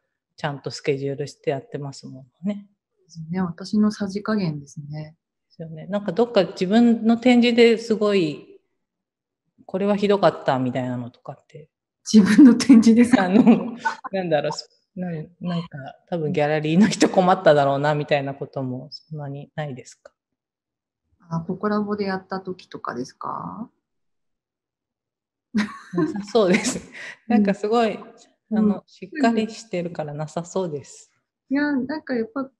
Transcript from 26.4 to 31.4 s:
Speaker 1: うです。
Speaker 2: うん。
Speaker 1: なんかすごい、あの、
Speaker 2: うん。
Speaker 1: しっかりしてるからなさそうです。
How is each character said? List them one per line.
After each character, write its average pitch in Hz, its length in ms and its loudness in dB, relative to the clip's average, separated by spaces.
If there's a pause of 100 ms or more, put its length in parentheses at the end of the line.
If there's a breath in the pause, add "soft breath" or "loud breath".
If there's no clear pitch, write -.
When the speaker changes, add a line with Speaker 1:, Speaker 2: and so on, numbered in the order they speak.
Speaker 1:
う 175 60 2
で 214 60 2
す。 - 200 -6 (500 loud breath)
Speaker 2:
う 233 40 0
ん。 - 20 2
Speaker 1:
な 220 60 6
ん - 20 4
か 196 120 2
す 208 120 -8
ご 233 180 2
い、 208 140 -4
あ - 60 -16 (460)
の、 220 120 0
Speaker 2:
う 214 60 4 (100)
ん。 - 80 -18
Speaker 1:
し - 200 -20
っ 180 40 -20 (100)
か 233 100 2
り 220 200 -2
し - 140 -18
て 175 180 -8
る 170 80 -8
か 160 140 -8
ら 147 80 -10
な 147 160 -8
さ 170 160 -8
そ 190 200 -6
う 170 60 -6
で 143 140 -10
す。 - 260 -20 (380)